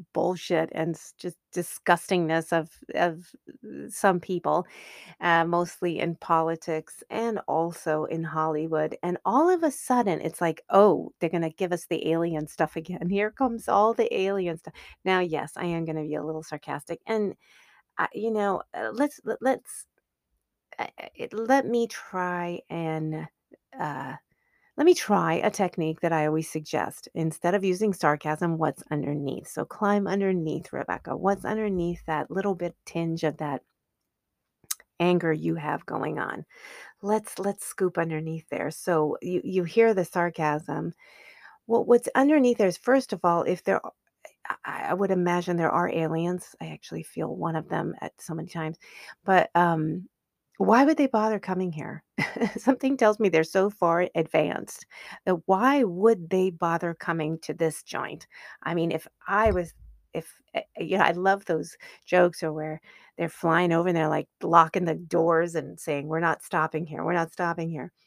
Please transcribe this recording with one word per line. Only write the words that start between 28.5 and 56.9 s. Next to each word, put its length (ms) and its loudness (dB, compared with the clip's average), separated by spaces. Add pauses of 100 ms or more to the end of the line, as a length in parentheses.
"What's 320 -2
underneath?" 580 -4
So 180 -6
climb 420 0
underneath, 640 -2
Rebecca. 420 -6
What's 300 -2
underneath 640 -4
that 240 -4
little 240 -2
bit 200 -8 (100)
tinge 380 -4
of 140 -2
that 240 -6 (1400)
anger 320 2
you 240 -2
have 300 -6
going 340 -4
on? 260 -6 (580)
Let's, 340 -2
let's 280 -4
scoop 340 -2
underneath 500 -4
there. 220 -4
So 500 0
you, 220 -2
you 200 0
hear 300 4
the 120 0
sarcasm. 880 -2 (720)
Well, 180 2
what's 300 6
underneath 420 6
there 100 4
is, 100 0
first 360 2
of 100 -6
all, 200 4
if 200 -2
there 200 0
a, 60 -10 (600)
I, 60 -4 (100)
I, 240 -8
I 60 0
would 160 0
imagine 460 0
there 140 2
are 180 2
aliens. 720 -2
I 60 -10
actually 360 -12
feel 320 -8
one 200 -4
of 140 -6
them 320 -4
at 180 -10
so 140 -10
many 160 -8
times. 280 -8 (460)
But, 320 4
um, 520 2 (500)
why 280 6
would 120 4
they 100 4
bother 320 2
coming 320 -2
here? 320 -10 (280)
<laughs> 260 -4
Something 380 0
tells 240 4
me 100 4
they're 140 4
so 260 2
far 460 2
advanced 720 -2 (400)
that 100 2 (120)
why 360 4
would 460 2
they 220 2
bother 420 -2